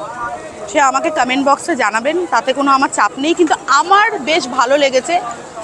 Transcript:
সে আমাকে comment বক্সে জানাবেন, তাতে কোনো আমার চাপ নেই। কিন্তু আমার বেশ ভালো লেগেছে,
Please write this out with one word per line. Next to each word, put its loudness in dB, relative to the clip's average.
সে 0
আমাকে 0
comment 0
বক্সে 0
জানাবেন, 0
তাতে 0
কোনো 2
আমার 2
চাপ 2
নেই। 2
কিন্তু 4
আমার 4
বেশ 2
ভালো 2
লেগেছে, 0